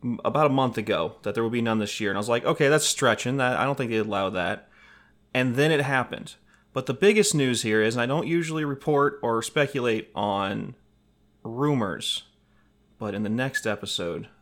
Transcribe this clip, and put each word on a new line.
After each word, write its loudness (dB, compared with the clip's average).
m-, -4
about 2
a 2
month 2
ago -2
that -4
there 0
will 0
be -2
none 2
this -4
year. 0
And -2
I 0
was -4
like, 2
"Okay, 2
that's 4
stretching. 0
That, 0
I 2
don't -2
think -2
they'd 2
allow 0
that." -4
And 0
then 4
it 2
happened. -4
But -6
the -2
biggest 4
news 2
here 2
is, 2
and 0
I 2
don't -2
usually -2
report 2
or 0
speculate 0
on -2
rumors, -2
but -6
in -4
the -2
next -2
episode -6